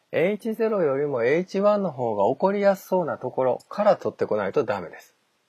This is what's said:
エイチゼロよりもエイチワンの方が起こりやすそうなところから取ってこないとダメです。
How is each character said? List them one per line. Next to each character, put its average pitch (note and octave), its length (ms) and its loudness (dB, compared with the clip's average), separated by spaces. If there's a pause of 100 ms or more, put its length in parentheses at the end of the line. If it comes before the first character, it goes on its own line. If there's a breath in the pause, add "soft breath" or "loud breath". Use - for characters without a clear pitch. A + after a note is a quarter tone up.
(120)
エ F3 220 0
イ G3+ 60 -8
チ A3 160 -6
ゼ A3 140 0
ロ G#3 120 0
よ C#3 160 2
り D3 80 -2
も C3 180 -2
エ C#3+ 160 2
イ F3+ 60 -2
チ F#3+ 140 -6
ワ G#3 180 4
ン G3 60 -2
の E3+ 80 -2
方 A#2+ 240 -4
が G2+ 180 2
起 C#3 60 -12
こ G3 120 2
り G3+ 100 -2
や G3 140 4
す - 120 -12
そ F#3 160 2
う - 20 -6
な A#2+ 120 -4
と B2+ 140 -6
こ C3 120 0
ろ B2 160 0 (100)
か - 140 -4
ら G3+ 140 6
取 - 160 -4
っ - 20 -20
て - 100 -2
こ G#2+ 120 0
な G2 100 0
い G2+ 40 -4
と D3 120 2
ダ G#2 180 -4
メ D#2+ 80 -12
で - 100 -18
す。 - 160 -20 (320)